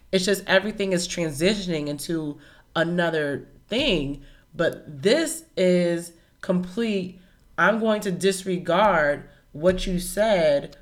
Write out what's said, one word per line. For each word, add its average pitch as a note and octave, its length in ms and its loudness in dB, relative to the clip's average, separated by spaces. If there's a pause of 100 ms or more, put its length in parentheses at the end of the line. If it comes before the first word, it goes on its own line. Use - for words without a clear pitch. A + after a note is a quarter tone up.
(120)
It's F#3 140 2
just F#3+ 220 0
everything G3 440 2
is F3+ 160 0
transitioning E3+ 800 -2
into D3 500 -6 (380)
another E3 720 0 (220)
thing. E3+ 520 -2 (320)
But D3+ 480 -4
this D4 440 0 (100)
is F3 560 2 (300)
complete, F#3+ 760 -2 (380)
"I'm G3+ 220 4
going G#3+ 220 0
to G3+ 100 -2
disregard F3+ 1120 0 (300)
what F#3 340 0
you F3+ 120 0
said E3+ 840 0